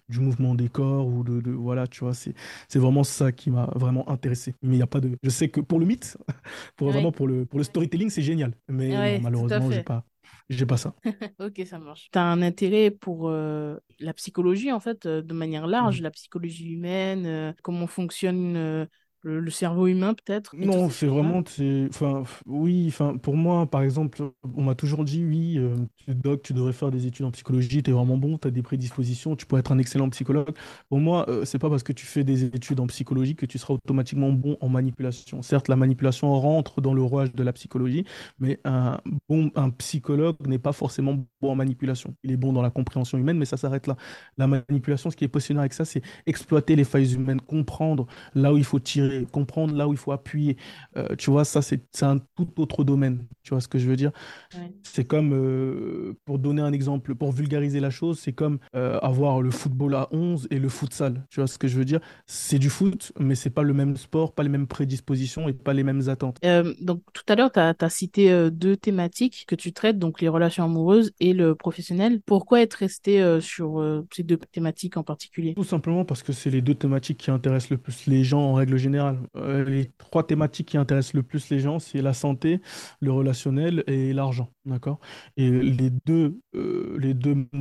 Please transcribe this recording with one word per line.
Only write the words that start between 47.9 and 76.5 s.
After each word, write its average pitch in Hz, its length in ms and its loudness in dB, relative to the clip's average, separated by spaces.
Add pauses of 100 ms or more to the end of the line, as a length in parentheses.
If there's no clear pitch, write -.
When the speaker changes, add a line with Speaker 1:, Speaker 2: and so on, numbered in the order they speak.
Speaker 1:
là 139 180 6
où 147 60 6
il 139 60 4
faut 143 140 0
tirer, 135 520 0
comprendre 151 440 -2
là 147 140 2
où 147 40 2
il 139 60 -2
faut 143 140 -4
appuyer. 143 440 -2 (400)
Euh, - 200 -4
tu - 140 -2
vois, 147 140 6
ça, 147 180 2
c'est, 131 200 -2 (100)
c'est - 120 -2
un 139 140 4 (180)
tout 175 120 -2 (120)
autre 147 240 0
domaine. 135 420 2 (160)
Tu - 80 -10
vois 131 100 0
ce 120 80 -6
que 135 100 -2
je 123 100 2
veux 131 80 2
dire ? 143 160 0 (420)
Speaker 2:
Ouais. 175 180 -12 (100)
Speaker 1:
C'est - 220 -4
comme, 151 280 2
euh, 131 800 -2 (100)
pour 139 140 -4
donner 143 240 0
un 147 100 0
exemple, 139 420 -2
pour 139 180 -2
vulgariser 143 480 -2
la 139 100 0
chose, 165 280 -4
c'est - 140 -8
comme, 147 260 -2 (160)
euh, 127 260 -2
avoir 131 420 2
le 127 80 2
football 139 440 -2
à 135 180 -2
onze 160 380 0
et 139 80 0
le 135 100 0
futsal. 135 600 -4
Tu - 100 -6
vois 135 60 2
ce - 120 -6
que 139 100 0
je 123 80 0
veux 131 80 2
dire ? 151 160 0 (260)
C'est - 320 -2
du 135 120 4
foot, - 480 0
mais 135 160 2
c'est 131 160 -4
pas 151 120 0
le 143 120 4
même 139 220 2
sport, 156 360 -2
pas 156 100 -2
les 147 60 0
mêmes 139 180 0
prédispositions 135 840 -4
et 139 40 -2
pas 139 200 -4
les 139 100 2
mêmes 135 260 0
attentes. 131 360 -4
Speaker 2:
Euh, 175 360 4
donc, 175 220 -2 (100)
tout - 160 -16
à 214 60 6
l'heure, 247 160 6
t'as, 165 240 4
t'as 165 140 0
cité, 190 440 4
euh, 170 180 6
deux 180 260 2
thématiques 196 680 -2
que - 80 -2
tu 170 180 -8
traites, 214 260 2
donc 165 220 -2
les 165 80 2
relations 165 360 2
amoureuses 165 560 4
et 180 120 6
le 170 220 4
professionnel. 185 720 0
Pourquoi 208 340 6
être 226 140 4
resté, 196 480 2
euh, 165 180 6
sur, 156 400 -4
euh, 156 320 -2
ces 180 100 -6
deux 165 140 2
thématiques - 600 -4
en 165 60 -4
particulier ? 160 520 -6
Speaker 1:
Tout 190 100 -2
simplement 170 400 0
parce 143 180 -4
que - 100 -4
c'est 135 180 -2